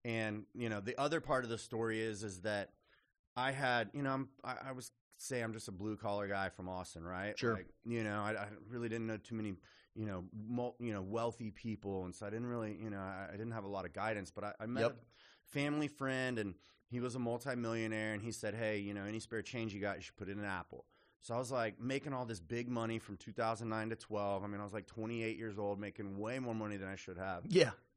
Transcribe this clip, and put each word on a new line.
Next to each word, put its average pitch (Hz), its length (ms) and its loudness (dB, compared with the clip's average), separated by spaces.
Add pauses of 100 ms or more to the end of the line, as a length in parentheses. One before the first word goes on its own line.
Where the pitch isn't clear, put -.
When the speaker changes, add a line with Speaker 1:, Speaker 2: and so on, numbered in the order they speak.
Speaker 1:
And, 110 500 0
you 117 140 0
know, 104 140 2
the 117 180 -2
other 151 220 4
part 131 240 4
of 113 40 -4
the 113 80 0
story 113 440 0
is, 110 220 0
is 95 180 -6
that 104 320 0 (640)
I 131 140 2
had, 123 420 4
you 143 80 -2
know, 135 120 2
I'm, 135 160 0 (140)
I, 127 140 -2
I 135 160 -6
was, 127 180 -10 (260)
say 123 240 0
I'm 113 120 0
just 110 140 -6
a 110 40 -6
blue 101 240 0
collar 101 320 0
guy 98 220 2
from 92 180 -6
Austin, 90 380 -4
right? 92 340 -2
Speaker 2:
Sure. 117 140 4
Speaker 1:
Like, 95 160 -4 (160)
you 117 180 2
know, 104 180 2
I, 104 120 2
I 101 140 -2 (200)
really 120 220 -2
didn't 113 180 0
know 110 100 0
too 113 180 -6
many 104 200 0 (400)
you 110 100 -2
know, 95 200 -2 (220)
mul-, 123 320 0
you 117 140 0
know, 98 80 0
wealthy 110 500 0
people. 98 540 -2
And 87 100 -4
so 107 100 -8
I 101 40 -2
didn't 117 180 -2
really, 110 340 0
you 110 80 -4
know, 101 100 -2
I, 95 300 -4
I - 20 -8
didn't 110 200 -2
have 113 140 -2
a 98 40 -4
lot 95 160 0
of 82 80 -6
guidance, 101 380 0
but 101 120 -6
I, 104 180 -4
I 110 40 -4
met 120 180 0
Speaker 2:
Yep. 120 80 6
Speaker 1:
a - 600 -18
family 147 360 2
friend, 131 520 2
and 98 160 0 (340)
he 120 100 0
was 120 160 0
a 131 40 2
multimillionaire, 113 920 2
and 101 80 0
he 117 100 -2
said, 107 240 -2
"Hey, 107 240 2
you 101 140 -2
know, 101 100 -2
any 110 160 -2
spare 110 220 -4
change 113 320 -2
you 98 80 -2
got, 98 160 2
you 98 40 -8
should - 160 -14
put 95 120 -6
it 101 80 -4
in 104 80 -2
Apple." - 400 -4 (380)
So 117 120 -2
I - 20 4
was, 127 140 0
like, 113 280 2
making 135 340 0
all 127 120 0
this 113 140 -4
big 117 280 -2
money 113 300 2
from 104 200 -6
two - 140 -12
thousand 113 380 2
nine 110 220 2
to 110 40 0
twelve. 101 480 2
I 104 40 -4
mean, 104 120 -4
I 104 40 -2
was, 101 100 -6
like, 101 140 -4
twenty-eight 113 500 -2
years 107 220 -4
old, 101 200 2
making 98 380 -4
way 113 220 0
more 120 160 0
money 107 220 0
than 95 120 -2
I 98 60 -4
should 90 220 -8
have. 92 300 -2
Speaker 2:
Yeah. 165 240 8 (260)